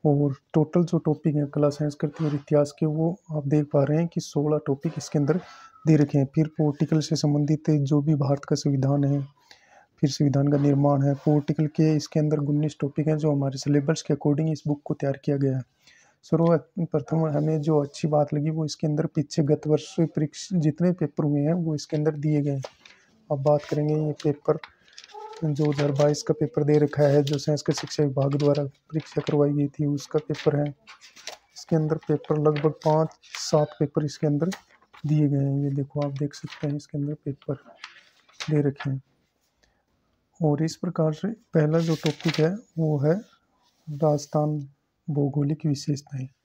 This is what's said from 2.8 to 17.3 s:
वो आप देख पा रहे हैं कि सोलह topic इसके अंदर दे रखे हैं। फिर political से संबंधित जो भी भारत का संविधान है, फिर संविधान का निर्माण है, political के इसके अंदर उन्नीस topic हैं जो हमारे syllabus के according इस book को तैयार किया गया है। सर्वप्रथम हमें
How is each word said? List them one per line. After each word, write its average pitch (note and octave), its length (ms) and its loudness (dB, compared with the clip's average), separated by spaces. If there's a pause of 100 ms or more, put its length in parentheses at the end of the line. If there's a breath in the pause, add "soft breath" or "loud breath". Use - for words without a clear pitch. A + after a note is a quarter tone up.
वो D#3+ 320 -2 (140)
आप D3 140 -6
देख D3 180 2
पा C#3+ 200 2
रहे D3 140 0
हैं E3 100 0
कि E3+ 120 -4
सोलह D3+ 460 -2
topic C#3+ 320 -4
इसके - 200 -4
अंदर D#3 220 2 (460 loud breath)
दे D#3 100 8
रखे D3 220 4
हैं। C3+ 160 2
फिर D#3+ 120 2 (120)
political D3+ 420 0
से D3 160 -2
संबंधित D3 540 0
जो D3 320 2
भी D#3 120 2
भारत C#3 300 0
का D3 120 0
संविधान C#3 480 0
है, C#3+ 160 0 (800 soft breath)
फिर D3 100 2
संविधान C#3+ 380 2
का C#3+ 100 2
निर्माण C#3+ 440 2
है, C#3 120 2
political D3+ 520 0
के D#3 300 2
इसके D3+ 240 -2
अंदर D3+ 180 0
उन्नीस D3 420 -2
topic D3 280 -2
हैं D#3 80 2
जो D3+ 160 0
हमारे C#3 260 -2
syllabus D3 440 0
के D3+ 120 0
according D3+ 380 0
इस C#3+ 140 -6
book D3 180 -2
को - 100 -6
तैयार C#3 300 -4
किया C#3+ 120 0
गया C3+ 200 0
है। B2+ 60 -4 (600 soft breath)
सर्वप्रथम D#3+ 1040 0
हमें D3+ 340 0